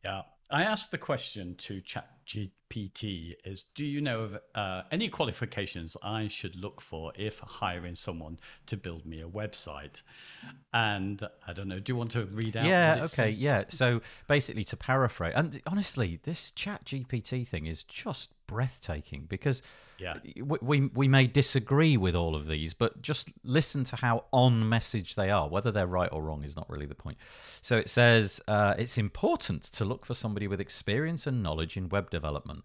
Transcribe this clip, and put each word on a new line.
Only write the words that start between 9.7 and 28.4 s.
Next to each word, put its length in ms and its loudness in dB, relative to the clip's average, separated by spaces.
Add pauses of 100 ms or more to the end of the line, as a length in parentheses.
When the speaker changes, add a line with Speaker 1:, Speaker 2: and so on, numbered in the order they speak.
Speaker 1:
And 560 0 (200)
I 60 -10
don't 140 -8
know, 120 -6
do 120 -6
you 60 0
want 140 -4
to 140 -2
read 320 -4
out 80 2
Speaker 2:
Yeah, 260 6
Speaker 1:
what 80 4
it 60 -2
Speaker 2:
okay, 260 2
Speaker 1:
said? 60 -4
Speaker 2:
yeah. 320 2
So 320 2 (260)
basically, 380 2
to 120 -8
paraphrase, 580 0
and 300 0
honestly, 580 0
this 280 -6
Chat 340 -8
G 220 -6
P 140 -2
T 220 -4
thing 220 -6
is 180 -6
just 460 -10 (180)
breathtaking 800 -6
because 360 0 (340)
Speaker 1:
Yeah. 220 -8 (160)
Speaker 2:
we, 260 -4
we, 200 4 (120)
we 140 4
may 180 8
disagree 720 4
with 180 4
all 200 2
of 100 -2
these, 300 -2
but 260 0
just 300 -6 (120)
listen 420 2
to 100 -8
how 360 2
on 380 8
message 460 0
they 160 4
are. 180 4
Whether 220 2
they're 160 2
right 240 2
or 120 -4
wrong 200 -4
is 120 -8
not 140 -10
really 160 -6
the 100 -8
point. 220 -12 (440)
So 160 2
it 120 0
says, 580 6